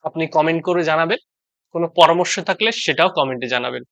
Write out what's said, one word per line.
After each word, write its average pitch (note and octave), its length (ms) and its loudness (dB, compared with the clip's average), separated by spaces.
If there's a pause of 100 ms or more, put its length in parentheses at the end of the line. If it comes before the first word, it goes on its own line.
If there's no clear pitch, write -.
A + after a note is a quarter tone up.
আপনি D#3+ 200 -4 (120)
কমেন্ট D#3+ 320 2
করে F3 220 0
জানাবেন, E3 300 0 (540)
কোনো E3+ 120 -2 (120)
পরামর্শ E3+ 360 4 (140)
থাকলে G#3+ 240 0
সেটাও E3+ 460 0
কমেন্টে C3 360 -2
জানাবেন। B2 360 -4